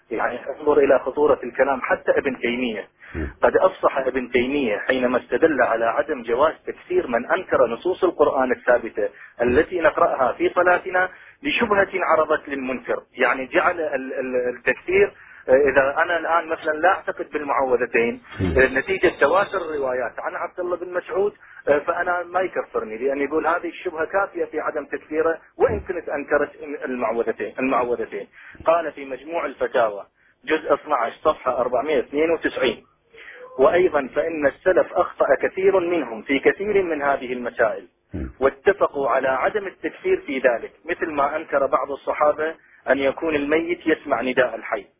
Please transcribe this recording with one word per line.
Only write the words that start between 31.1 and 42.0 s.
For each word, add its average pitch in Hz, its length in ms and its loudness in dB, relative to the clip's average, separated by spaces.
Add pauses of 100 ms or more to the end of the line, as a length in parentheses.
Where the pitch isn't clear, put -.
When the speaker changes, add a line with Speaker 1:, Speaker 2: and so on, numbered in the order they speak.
Speaker 1:
صفحة 131 380 0
أربعمائة 135 380 0
اثنين 151 320 0
وتسعين: 131 520 -2 (760)
"وأيضا 151 560 4
فإن 151 300 0
السلف 170 480 2
أخطأ 170 320 0 (160)
كثير 190 380 4
منهم 170 420 -2
في 139 180 0
كثير 196 440 2
من 156 180 -4
هذه 135 320 0
المسائل، 117 540 -2 (260)
Speaker 2:
مم. 73 260 -8
Speaker 1:
واتفقوا 139 720 0
على 131 180 0
عدم 190 400 -2
التكفير 185 580 -4
في 135 140 -6
ذلك، 117 320 0 (180)
مثل 170 220 -4
ما 143 240 0
أنكر 147 300 -2
بعض 139 260 0
الصحابة 151 640 -2 (340)